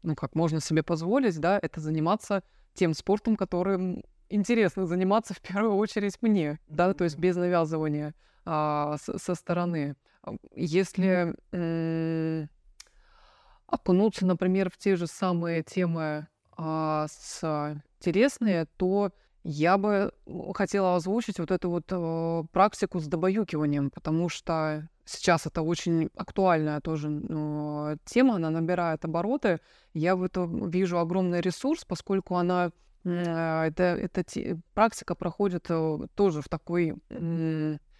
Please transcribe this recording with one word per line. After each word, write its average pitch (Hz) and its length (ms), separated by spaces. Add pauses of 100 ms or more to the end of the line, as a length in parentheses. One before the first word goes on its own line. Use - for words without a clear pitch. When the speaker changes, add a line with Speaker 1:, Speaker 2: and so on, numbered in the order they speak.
Speaker 1:
ну, 160 120
как - 200
можно 160 260
себе 156 220
позволить, 175 560
да, 185 220
это 160 200
заниматься 160 600 (300)
тем 170 200
спортом, 208 420
которым 185 680 (300)
интересно 208 520
заниматься 185 480
в - 80
первую 202 340
очередь 202 460
мне, 175 460
да, 175 260
то 185 100
есть 156 140
Speaker 2:
Мгм. 156 40
Speaker 1:
без 180 140
навязывания, 156 800 (320)
а, 151 520
с-, - 200
со 175 180
стороны. 165 600 (280)
А, - 100 (220)
если, 180 800 (160)
Speaker 2:
Мгм. 175 100 (840)
Speaker 1:
м, 147 60 (1160)
окунуться, 196 580
например, 185 440
в - 80
те 196 180
же 170 120
самые 170 560
темы, 160 640 (300)
а, 156 520
с-, 151 720 (180)
телесные, 190 640 (120)
то 190 340 (320)
я 160 340
бы, 202 340 (160)
м, - 260
хотела 190 420
озвучить 190 440
вот 160 120
эту 180 180
вот, 170 220
э, 165 600
практику 190 480
с 156 80
добаюкиванием, 156 800
потому 165 400
что 156 580 (180)
сейчас - 420
это 160 160
очень 165 520
актуальная 160 640
тоже, 156 260
м, 151 840
э, 151 120
тема, 247 300
она 165 160
набирает 165 540
обороты. 175 540 (340)
Я 175 220
в 180 80
этом 180 460
вижу 175 300
огромный 175 420
ресурс, 254 440
поскольку 190 500
она, 175 360 (320)
м, 180 140
э, 165 520
это, 160 140
эта 180 400
те-, - 340 (180)
практика 214 400
проходит, 180 540
э, 160 280 (180)
тоже 175 260
в - 80
такой, 170 460 (140)
м, 160 720 (200)